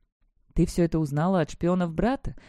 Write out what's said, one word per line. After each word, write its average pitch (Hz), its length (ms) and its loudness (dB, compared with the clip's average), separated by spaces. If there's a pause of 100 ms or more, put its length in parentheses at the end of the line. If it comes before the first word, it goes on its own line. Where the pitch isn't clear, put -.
(540)
«Ты 165 120 4
все 175 180 0
это 165 160 0
узнала 160 420 0
от 147 100 -4
шпионов 175 420 -2
брата? 233 440 -2 (120)